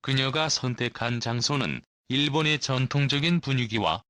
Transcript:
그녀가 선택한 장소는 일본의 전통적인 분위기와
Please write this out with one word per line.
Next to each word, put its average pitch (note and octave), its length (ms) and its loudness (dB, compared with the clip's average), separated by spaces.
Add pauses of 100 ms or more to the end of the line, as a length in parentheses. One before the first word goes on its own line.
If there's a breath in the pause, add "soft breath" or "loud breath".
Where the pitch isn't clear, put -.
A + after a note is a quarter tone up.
그녀가 C3+ 480 0
선택한 A#2+ 680 -2
장소는 A#2+ 600 -2 (280)
일본의 D3 520 0
전통적인 C#3+ 800 0
분위기와 A2 680 0